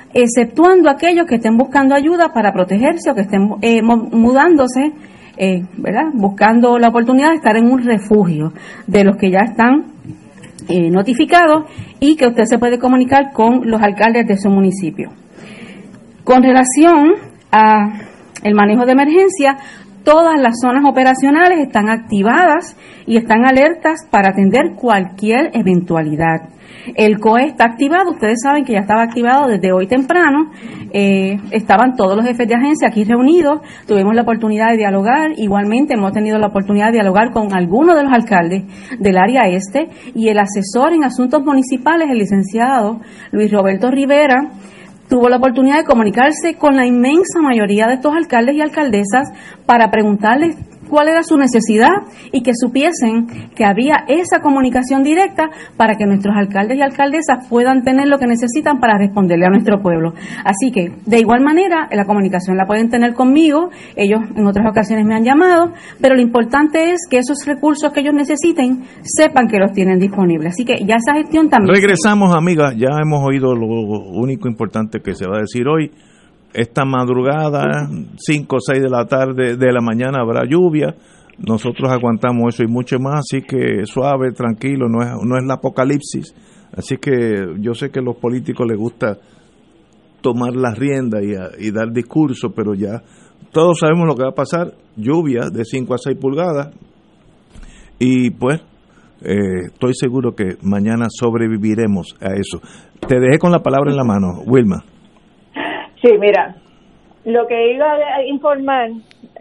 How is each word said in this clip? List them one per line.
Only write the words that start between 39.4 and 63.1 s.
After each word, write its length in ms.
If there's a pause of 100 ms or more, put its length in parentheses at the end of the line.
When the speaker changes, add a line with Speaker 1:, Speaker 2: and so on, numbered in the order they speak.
Speaker 1:
este 400 (260)
y 140
el 120
asesor 520
en 140
asuntos 380
municipales, 640
el 80
licenciado 840 (320)
Luis 200
Roberto 400
Rivera, 600 (580)
tuvo 200
la 80
oportunidad 400
de 80
comunicarse 720
con 180
la 100
inmensa 560
mayoría 460
de 60
estos 200
alcaldes 420
y 60
alcaldesas 720 (340)
para 240
preguntarles 680 (320)
cuál 200
era 120
su 140
necesidad 540 (420)
y 120
que 120
supiesen 720 (260)
que 120
había 420
esa 320
comunicación 640
directa 460 (260)
para 200
que 100
nuestros 320
alcaldes 400
y 40
alcaldesas 680
puedan 340
tener 240
lo 120
que 60
necesitan 540
para 180
responderle 500
a 20
nuestro 320
pueblo. 320 (320)
Así 260
que, 220 (120)
de 140
igual 220
manera, 500
la 140
comunicación 500
la 120
pueden 220
tener 260